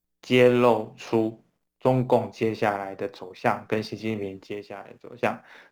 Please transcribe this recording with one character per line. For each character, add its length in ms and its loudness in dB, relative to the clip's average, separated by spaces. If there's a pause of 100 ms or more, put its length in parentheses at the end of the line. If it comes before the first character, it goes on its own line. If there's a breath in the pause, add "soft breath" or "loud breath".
(220)
揭 260 6
露 480 4
出 480 -4 (360)
中 260 2
共 240 0
接 240 -4
下 240 -2
来 160 -10
的 140 -6
走 260 -16
向， 340 -2
跟 140 -2
习 160 -10
近 220 -6
平 200 -10
接 220 -12
下 180 -16
来 120 -20
的 80 -20
走 180 -20
向。 240 -4 (300 loud breath)